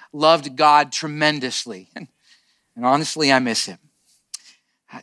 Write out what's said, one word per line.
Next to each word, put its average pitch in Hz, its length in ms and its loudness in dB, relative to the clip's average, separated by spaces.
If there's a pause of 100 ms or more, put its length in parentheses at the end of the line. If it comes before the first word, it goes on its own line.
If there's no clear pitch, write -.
(140)
loved 147 420 2
God 147 360 4
tremendously. 147 1000 -4
<laughs> - 40 -20
And, - 120 -16 (680)
and 120 100 -6
honestly, 147 480 0
I 131 60 4
miss 120 260 -2
him. - 140 -16 (1200)